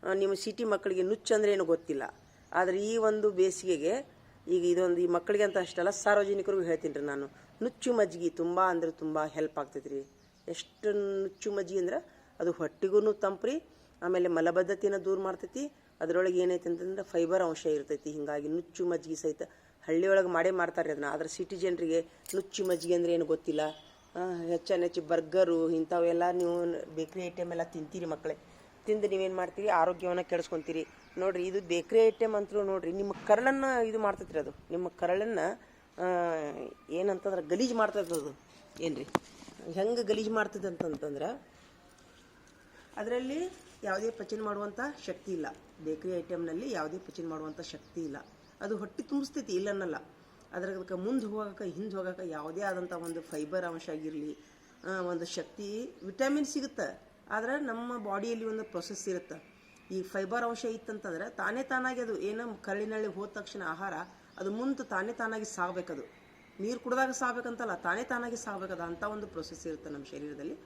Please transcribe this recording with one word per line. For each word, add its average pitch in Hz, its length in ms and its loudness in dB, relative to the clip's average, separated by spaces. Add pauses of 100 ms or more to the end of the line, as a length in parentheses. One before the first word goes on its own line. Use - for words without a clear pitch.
ಆ, 190 80 2
ನಿಮ್ಮ 196 220 4
ಸಿಟಿ 214 300 -4
ಮಕ್ಕಳಿಗೆ 190 380 2
ನುಚ್ಚು 214 320 2
ಅಂದ್ರೆ 208 180 6
ಏನು 190 120 4
ಗೊತ್ತಿಲ್ಲ, 160 380 2 (500)
ಆದ್ರೆ 185 340 2
ಈ 226 100 0
ಒಂದು 214 340 4
ಬೇಸಿಗೆಗೆ 185 840 2 (340)
ಈಗ 175 160 4
ಇದೊಂದು 175 360 6
ಈ 180 60 4
ಮಕ್ಕಳಿಗೆ 175 380 4
ಅಂತ 196 140 2
ಅಷ್ಟಲ್ಲ, 180 320 0
ಸಾರ್ವಜನಿಕರಿಗೂ 202 720 4
ಹೇಳ್ತೀನಿ 165 320 0
ರೀ 143 60 -4
ನಾನು, 139 260 -2 (360)
ನುಚ್ಚು 247 300 0
ಮಜ್ಜಿಗೆ 175 360 4
ತುಂಬ 175 320 2
ಅಂದ್ರೆ 170 300 4
ತುಂಬ 156 340 -2
ಹೆಲ್ಪ್ 156 340 -2
ಆಗ್ತೈತಿ 139 300 -8
ರೀ. 139 180 -6 (420)
ಎಷ್ಟು - 440 -4
ನುಚ್ಚು 196 600 -2
ಮಜ್ಜಿಗೆ 190 280 0
ಅಂದ್ರೆ 202 260 0 (340)
ಅದು 170 120 2
ಹೊಟ್ಟಿಗೂ 196 600 4
ತಂಪ್ರಿ, 208 500 0 (400)
ಆಮೇಲೆ 180 260 4
ಮಲಬದ್ಧತೆಯನ್ನು 180 760 4
ದೂರ 190 140 2
ಮಾಡ್ತೈತಿ. 190 540 -4 (280)
ಅದರೊಳಗೆ 180 380 4
ಏನೈತೆ 180 300 4
ಅಂತಂದ್ರೆ 180 340 -2
ಫೈಬರ್ 180 400 4
ಅಂಶ 165 240 0
ಇರ್ತೈತಿ. 151 440 0
ಹೀಗಾಗಿ 147 380 -4
ನುಚ್ಚು 170 380 -2
ಮಜ್ಜಿಗೆ 160 300 -2
ಸಹಿತ 156 260 -2 (440)
ಹಳ್ಳಿಯೊಳಗೆ 185 420 6
ಮಾಡೇ 175 220 4
ಮಾಡ್ತಾರೆ 170 400 2
ಅದನ್ನ, 143 180 -2
ಆದ್ರೆ 156 200 -2
ಸಿಟಿ 185 280 -6
ಜನರಿಗೆ 170 440 2 (340)
ನುಚ್ಚು 190 300 -2
ಮಜ್ಜಿಗೆ 175 300 2
ಅಂದ್ರೆ 175 180 4
ಏನು 165 120 2
ಗೊತ್ತಿಲ್ಲ. 156 360 0 (540)
ಆ, 175 280 -4
ಹೆಚ್ಚಾನೆಚ್ಚು 175 600 0
ಬರ್ಗರು 165 680 4
ಇಂಥವೆಲ್ಲ 170 520 4 (100)
ನೀವು 175 520 0 (100)
ಬೇಕ್ರಿ 160 320 -6
ಐಟಮ್ 175 240 -6
ಎಲ್ಲ 170 120 -2
ತಿಂತೀರಿ 165 440 -6
ಮಕ್ಕಳೇ. 156 300 -4 (500)
ತಿಂದು 214 220 2
ನೀವೇನು 190 280 0
ಮಾಡ್ತೀರಿ, 185 320 -2
ಆರೋಗ್ಯವನ್ನು 175 600 4
ಕೆಡಿಸ್ಕೊಂತೀರಿ. 165 580 -2 (320)
ನೋಡ್ರಿ, 180 280 0
ಇದು 190 140 0
ಬೇಕ್ರಿ 175 380 2
ಐಟಮ್ 220 360 6
ಅಂತಲೂ 208 280 0
ನೋಡ್ರಿ, 190 300 0
ನಿಮ್ಮ 196 200 -2 (140)
ಕರಳನ್ನು 254 580 6
ಇದು 220 140 0
ಮಾಡ್ತೈತ್ರಿ 190 400 0
ಅದು, 139 120 -2 (200)
ನಿಮ್ಮ 180 180 -2
ಕರಳನ್ನು, 190 720 0 (380)
ಆ, 180 60 -2 (880)
ಏನಂತಂದ್ರೆ 185 520 0
ಗಲೀಜು 208 320 2
ಮಾಡ್ತೈತೆ 208 400 2
ಅದು. 143 240 -4 (440)
ಏನ್ರಿ, 147 240 -2 (640)
ಹೆಂಗೆ 220 300 0
ಗಲೀಜು 214 300 0
ಮಾಡ್ತೈತೆ 208 340 0
ಅಂತಂತಂದ್ರೆ, 160 760 -4 (1500)
ಅದರಲ್ಲಿ 262 560 -2 (300)
ಯಾವುದೇ 202 280 0
ಪಚನ 214 320 -6
ಮಾಡುವಂಥ 208 380 -4 (260)
ಶಕ್ತಿ 190 260 -6
ಇಲ್ಲ. 160 140 -2 (380)
ಬೇಕ್ರಿ 156 260 -4
ಐಟಮ್‌ನಲ್ಲಿ 170 600 -4
ಯಾವುದೇ 160 260 -4
ಪಚನ 170 300 -10
ಮಾಡುವಂಥ 156 320 -8
ಶಕ್ತಿ - 440 -10
ಇಲ್ಲ. 143 120 -8 (440)
ಅದು 202 160 -4
ಹೊಟ್ಟೆ - 260 -8
ತುಂಬಿಸ್ತೈತಿ, 277 500 -4
ಇಲ್ಲ 190 180 0
ಅನ್ನಲ್ಲ. 185 260 -2 (560)
ಅದ್ರ 180 160 -4
ಅದಕ್ಕೆ 185 260 -6
ಮುಂದೆ 214 320 0
ಹೋಗಕ್ಕೆ, 208 380 -6
ಹಿಂದೆ 190 320 -6
ಹೋಗಕ್ಕೆ 180 320 -6
ಯಾವುದೇ 160 320 -6
ಆದಂಥ 180 320 -2
ಒಂದು 165 280 -6
ಫೈಬರ್ 160 440 -4
ಅಂಶ 165 260 -6
ಆಗಿರಲಿ, 156 480 -6 (460)
ಆ, 185 160 -4
ಒಂದು 175 240 -2
ಶಕ್ತಿ, 208 680 -8 (140)
ವಿಟಮಿನ್ 277 420 0
ಸಿಗುತ್ತೆ. - 680 -6 (160)
ಆದ್ರೆ 233 300 0
ನಮ್ಮ 240 440 -4
ಬಾಡಿಯಲ್ಲಿ 220 400 -2
ಒಂದು 220 200 -4
ಪ್ರೊಸೆಸ್ 190 440 -6
ಇರುತ್ತೆ. 175 460 -6 (360)
ಈ 185 120 -4
ಫೈಬರ್ 196 420 -2
ಅಂಶ 233 200 -2
ಇತ್ತಂತಂದ್ರೆ 214 680 -6
ತಾನೇ 226 320 -2
ತಾನಾಗಿ 254 380 -2
ಅದು 226 200 -2
ಏನೋ 220 340 -4
ಕರಳಿನಲ್ಲಿ 208 540 -4
ಹೋದ 196 200 -6
ತಕ್ಷಣ 202 380 -10
ಆಹಾರ 165 280 -4 (440)
ಅದು 190 120 -2
ಮುಂದೆ 254 380 -2
ತಾನೇ 202 240 -2
ತಾನಾಗಿ 220 320 -4
ಸಾಗಬೇಕದು. 180 580 -4 (580)
ನೀರು 240 200 -2
ಕುಡ್ದಾಗ 262 300 2
ಸಾಗಬೇಕಂತಲ್ಲ, 240 640 -2
ತಾನೇ 180 300 -2
ತಾನಾಗಿ 240 320 -4
ಸಾಗಬೇಕದು. 190 460 -4
ಅಂಥ 170 200 -6
ಒಂದು 208 240 -4
ಪ್ರೊಸೆಸ್ 160 400 -10
ಇರುತ್ತೆ 156 240 -8
ನಮ್ಮ 143 140 -10
ಶರೀರದಲ್ಲಿ. 147 500 -10 (120)